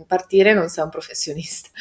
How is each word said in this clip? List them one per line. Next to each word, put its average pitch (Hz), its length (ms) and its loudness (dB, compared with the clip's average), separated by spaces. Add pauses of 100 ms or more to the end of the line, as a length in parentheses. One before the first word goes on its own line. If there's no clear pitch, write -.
partire, 190 480 4
non 170 120 2
sei 165 160 -4
un 160 60 -4
professionista. - 800 -10 (120)